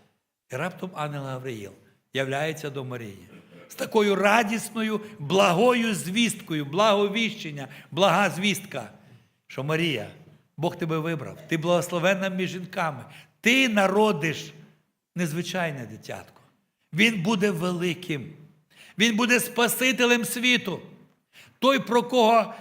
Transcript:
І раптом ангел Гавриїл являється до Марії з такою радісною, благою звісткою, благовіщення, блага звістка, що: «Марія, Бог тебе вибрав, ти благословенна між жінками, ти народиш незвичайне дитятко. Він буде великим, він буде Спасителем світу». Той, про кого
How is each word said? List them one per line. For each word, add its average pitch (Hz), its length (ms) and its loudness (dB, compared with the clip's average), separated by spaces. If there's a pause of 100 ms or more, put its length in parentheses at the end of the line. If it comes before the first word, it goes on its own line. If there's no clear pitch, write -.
(520)
І 127 40 -8
раптом 180 380 -8
ангел 147 300 -8
Гавриїл 127 480 -10 (400)
являється 143 580 -4
до 135 140 -10
Марії 117 440 -14 (400)
з - 60 -20
такою 208 400 2
радісною, 214 840 2 (180)
благою 202 760 4
звісткою, 170 720 -2
благовіщення, 202 1040 0 (220)
блага 180 400 4
звістка, 151 600 -4 (560)
що: - 180 -8
«Марія, 156 420 -2 (500)
Бог 170 200 -4
тебе 160 220 -4
вибрав, 151 400 -6 (100)
ти 165 80 0
благословенна 175 720 0
між 185 220 -4
жінками, 165 540 -6 (360)
ти 262 280 4
народиш 196 840 2 (640)
незвичайне 165 680 -4
дитятко. 104 560 -16 (500)
Він 208 300 2
буде 208 280 2
великим, 170 840 -4 (680)
він 220 180 2
буде 233 240 4
Спасителем 240 840 2
світу». 233 560 -2 (800)
Той, 262 180 4
про 233 240 2
кого 233 580 4